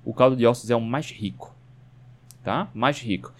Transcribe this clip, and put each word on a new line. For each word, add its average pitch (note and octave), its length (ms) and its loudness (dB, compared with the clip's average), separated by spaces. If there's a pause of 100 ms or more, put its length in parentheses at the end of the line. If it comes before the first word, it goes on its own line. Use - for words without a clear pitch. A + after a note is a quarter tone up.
o A#2+ 100 -6
caldo C3 220 6
de A#2 100 4
ossos A#2 260 2
é A#2+ 40 2
o A#2 60 0
mais B2+ 300 -4
rico, - 440 -10 (880)
tá? D3 300 -4
Mais C3+ 260 0
rico. G2+ 400 -6